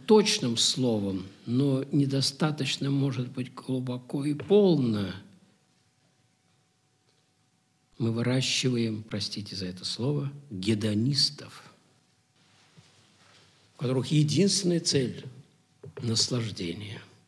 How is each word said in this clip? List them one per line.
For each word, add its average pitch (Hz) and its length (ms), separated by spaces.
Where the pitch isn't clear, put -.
точным 196 500
словом, 101 680
но 135 460
недостаточно, 139 1000
может 131 380
быть, - 260
глубоко 127 720
и 147 100
полно. 135 800
Мы 113 140
выращиваем, 120 920
простите 101 540
за 95 100
это 90 180
слово, 139 480
гедонистов, 107 1120
у - 40
которых 127 280
единственная 165 720
цель — 135 440
наслаждение. 104 1000